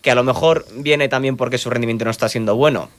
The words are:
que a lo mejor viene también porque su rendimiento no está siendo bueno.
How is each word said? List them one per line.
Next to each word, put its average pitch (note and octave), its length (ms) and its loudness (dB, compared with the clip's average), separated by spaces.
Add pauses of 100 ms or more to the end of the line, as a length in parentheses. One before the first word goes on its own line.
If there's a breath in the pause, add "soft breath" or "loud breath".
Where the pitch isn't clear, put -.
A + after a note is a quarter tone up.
que C3+ 100 0
a B2 40 4
lo B2 100 4
mejor D3+ 400 2 (120)
viene C#3+ 320 0
también C3+ 280 -2
porque B2 220 -2
su B2+ 120 -6
rendimiento A#2 340 -2
no A2+ 60 -2
está A2+ 180 -2
siendo A2 280 0
bueno. C3 320 2 (100)